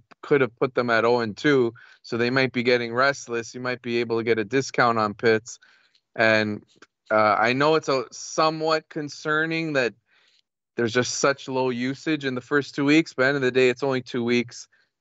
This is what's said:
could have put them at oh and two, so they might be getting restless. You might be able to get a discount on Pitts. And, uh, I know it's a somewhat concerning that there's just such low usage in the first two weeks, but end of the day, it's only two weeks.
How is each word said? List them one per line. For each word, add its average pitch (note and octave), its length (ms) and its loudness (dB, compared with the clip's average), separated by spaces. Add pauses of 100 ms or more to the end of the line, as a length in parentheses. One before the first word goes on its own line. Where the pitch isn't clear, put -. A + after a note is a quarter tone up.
(200)
could D3 200 2
have A#2+ 160 -2
put C3+ 180 -2
them A#2+ 160 0
at A2+ 140 4
oh A#2+ 160 4
and G#2+ 160 -4
two, C3 360 2 (300)
so - 140 -6
they A#2 120 2
might C3 240 0
be B2 120 -2
getting A#2+ 280 2
restless. A#2+ 600 -2
You B2 60 -12
might B2 220 -6
be A#2 160 -4
able A#2 200 -2
to A#2 60 -2
get A2+ 160 2
a A2 40 -2
discount B2 540 0
on G#2+ 160 0
Pitts. A2 460 0 (560)
And, G#2+ 480 2 (440)
uh, G#2+ 300 4
I A2 140 2
know D3 240 2
it's D3+ 120 -4
a C3+ 220 0
somewhat D#3+ 800 -2
concerning D#3 840 -4
that A#2+ 200 0 (800)
there's A#2 160 0
just B2 280 -2
such C#3 260 0
low C3 240 -2
usage C3+ 540 -4
in C3 100 -4
the B2 60 -6
first C#3 340 -2
two C#3+ 100 -2
weeks, D#3 300 2
but C3 120 2
end C#3+ 100 0
of C#3 60 -4
the B2+ 100 2
day, B2+ 160 4
it's B2 160 -2
only C3 180 -2
two B2 220 -6
weeks. A#2+ 420 -2 (340)